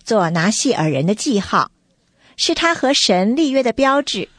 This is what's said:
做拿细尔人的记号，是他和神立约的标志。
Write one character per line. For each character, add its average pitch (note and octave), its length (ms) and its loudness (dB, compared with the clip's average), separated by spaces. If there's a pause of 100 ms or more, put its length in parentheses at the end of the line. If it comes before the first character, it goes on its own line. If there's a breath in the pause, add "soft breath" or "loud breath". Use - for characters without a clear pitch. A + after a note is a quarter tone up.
做 F#3+ 260 2
拿 E3+ 200 0
细 A#3 240 0
尔 D#3 160 0
人 C#3 160 0
的 G3 80 2
记 A3 260 -2
号， F3+ 300 0 (680 soft breath)
是 - 180 0
他 E4+ 180 0
和 C#4 200 0
神 G#3 420 0
立 D4+ 140 0
约 C4+ 120 0
的 A#3 120 0
标 C4+ 280 2
志。 - 380 -8